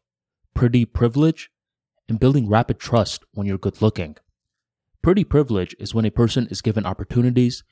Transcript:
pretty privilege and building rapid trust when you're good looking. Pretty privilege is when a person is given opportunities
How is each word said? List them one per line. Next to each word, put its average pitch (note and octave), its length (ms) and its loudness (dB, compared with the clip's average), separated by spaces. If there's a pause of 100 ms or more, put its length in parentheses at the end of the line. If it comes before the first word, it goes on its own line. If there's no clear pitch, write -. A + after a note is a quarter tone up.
(540)
pretty A#2+ 320 2
privilege C3+ 640 0 (580)
and A2+ 120 -4
building C3 280 2
rapid G#2+ 320 0
trust - 540 -2
when G2+ 120 -6
you're G2 120 -2
good - 240 -6
looking. F#2 340 0 (840)
Pretty F#3+ 240 2
privilege A#2+ 540 -2
is - 140 -10
when A2+ 120 0
a G#2+ 60 -2
person A#2+ 380 0
is G2+ 120 -8
given G#2+ 240 -2
opportunities B2 880 0